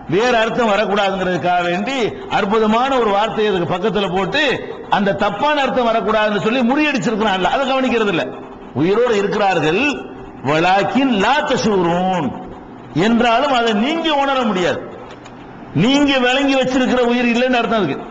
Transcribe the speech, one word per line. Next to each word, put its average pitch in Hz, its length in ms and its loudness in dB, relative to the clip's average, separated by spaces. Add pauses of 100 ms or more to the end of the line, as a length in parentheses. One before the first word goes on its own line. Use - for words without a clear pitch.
வேற 226 300 2
அர்த்தம் 233 300 0
வரக்கூடாதுங்கிறதுக்காக 190 920 0
வேண்டி 202 500 -2 (180)
அற்புதமான 220 680 0
ஒரு 226 120 2
வார்த்தையை 214 440 0
அதுக்கு 170 200 -2
பக்கத்துல 185 420 -2
போட்டு, 196 580 -2 (160)
அந்த 196 240 2
தப்பான 277 460 0
அர்த்தம் 254 260 0
வரக்கூடாதுன்னு 214 540 0
சொல்லி 233 200 0
முறியடிச்சிருக்கிறான் 226 800 0
அல்லாஹ். 180 60 -2
அதை 254 260 0
கவனிக்கிறது 233 380 0
இல்ல. 160 180 -2 (480)
"உயிரோடு 208 420 2
இருக்கிறார்கள், 190 600 0 (640)
வலாக்கின் 185 680 2
லா 233 300 2
தஷூரூன்", 185 920 0 (640)
என்றாலும் 233 580 2
அதை 233 200 2
நீங்க 311 420 0
உணர 277 280 0
முடியாது. 180 380 0 (920)
நீங்க 277 440 4
விளங்கி 269 360 2
வச்சிருக்கிற 254 440 2
உயிர் 240 380 2
இல்லைன்னு 254 180 2
அர்த்தம் 226 280 0
அதுக்கு. 135 280 -2